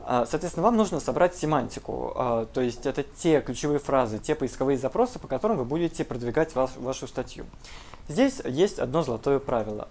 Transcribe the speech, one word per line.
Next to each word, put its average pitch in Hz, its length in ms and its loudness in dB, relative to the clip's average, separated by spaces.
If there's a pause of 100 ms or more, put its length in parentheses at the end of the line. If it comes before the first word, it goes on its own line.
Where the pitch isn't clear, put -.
А, 123 220 2
соответственно, 165 380 -2
вам 233 120 6
нужно 180 240 2
собрать 165 340 4
семантику, 127 800 -2
а, 117 300 0
то 117 160 -4
есть 120 240 -2
это 139 180 -2
те 151 380 2
ключевые 147 380 0
фразы, 123 400 2
те 151 160 -2
поисковые 135 420 0
запросы, 175 420 0
по - 100 -10
которым 202 280 0
вы 131 80 0
будете 160 400 -2
продвигать 139 500 -2
ваш-, 127 220 0
вашу 131 320 -6
статью. - 380 -8 (640)
Здесь 247 360 2
есть 156 340 2
одно 131 240 0
золотое 135 360 2
правило. 107 520 -2